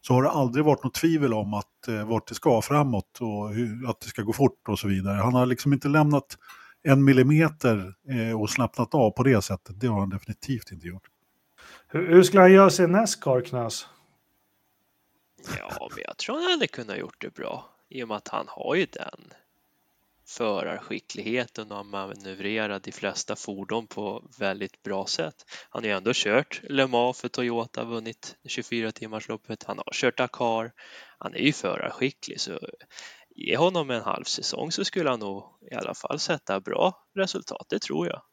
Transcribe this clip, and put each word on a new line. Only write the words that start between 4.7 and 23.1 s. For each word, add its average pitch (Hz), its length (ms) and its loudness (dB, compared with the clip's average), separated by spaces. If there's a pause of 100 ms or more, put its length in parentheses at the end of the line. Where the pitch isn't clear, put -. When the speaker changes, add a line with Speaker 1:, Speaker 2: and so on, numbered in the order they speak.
Speaker 1:
så 104 100 -4
vidare. 98 280 -2
Han 113 180 0
har 127 120 4
liksom 127 260 0
inte 139 160 0
lämnat 147 500 2 (440)
en 139 220 6
millimeter, 131 880 4 (160)
eh, 113 300 -2
och 104 100 -2
slappnat - 440 -2
av 120 160 6
på 123 120 -2
det 123 200 6
sättet. 98 380 -8
Det 127 60 -2
har 107 140 0
han 98 100 -2
definitivt 107 600 -8
inte 82 160 -16
gjort. 95 140 -14 (840)
Speaker 2:
Hur, 175 200 -2
hur 175 140 12
skulle 185 200 8
han 185 100 12
göra 190 180 12
sig 185 140 4
i 165 40 4
Nascar, 175 520 2
Knas? 120 480 -6 (1700)
Speaker 3:
Ja, 50 320 -12
men - 160 -14
jag - 100 -12
tror - 200 -6
han 349 140 -2
hade 330 160 0
kunnat 107 320 -8
gjort - 220 -12
det - 140 -12
bra, - 300 -10 (240)
i 131 160 -12
och 113 40 -16
med 110 80 -6
att - 120 -12
han - 200 -6
har - 260 -6
ju 175 160 0
den - 300 -14 (1080)
förarskickligheten 107 1400 -6
och 101 140 -12
manövrerar 98 1000 -8
de 101 80 -12
flesta - 440 -6